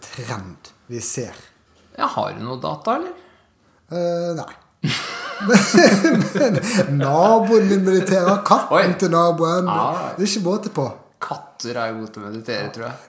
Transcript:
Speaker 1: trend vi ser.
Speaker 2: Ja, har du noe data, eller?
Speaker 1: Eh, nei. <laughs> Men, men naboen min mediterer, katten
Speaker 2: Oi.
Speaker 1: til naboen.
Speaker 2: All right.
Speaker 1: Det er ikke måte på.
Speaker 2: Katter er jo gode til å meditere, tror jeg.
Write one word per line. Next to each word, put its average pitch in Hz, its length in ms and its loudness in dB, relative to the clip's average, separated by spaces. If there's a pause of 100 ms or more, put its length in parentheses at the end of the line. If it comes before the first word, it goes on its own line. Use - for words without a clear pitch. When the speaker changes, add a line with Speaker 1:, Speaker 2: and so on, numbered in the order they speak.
Speaker 1:
trend 101 680 -14 (180)
vi 120 120 -10
ser. - 340 -8 (640)
Speaker 2:
Ja, - 80 -2
har 98 260 -4
du 107 120 -12
noe 123 160 -8
data, 151 340 -4
eller? 349 180 -6 (800)
Speaker 1:
Eh, 175 440 -4
nei. - 180 -10 (320)
<laughs> - 100 -2 (480)
Men, 202 160 6 (720)
men 196 680 0
naboen 196 720 4
min 196 160 2
mediterer, 190 600 2
katten 214 320 2
Speaker 2:
Oi. 180 220 2
Speaker 1:
til 180 120 0
naboen. 170 580 2
Speaker 2:
All 117 280 -2
right. 76 200 -8
Speaker 1:
Det 185 80 -2
er 202 60 0
ikke 202 140 -4
måte 202 280 -2
på. 139 120 -4 (360)
Speaker 2:
Katter - 600 -10
er 113 100 -4
jo 110 80 -8
gode 107 140 -12
til 107 100 -16
å 101 40 -12
meditere, 110 440 -8
tror 113 160 -12
jeg. 127 220 -16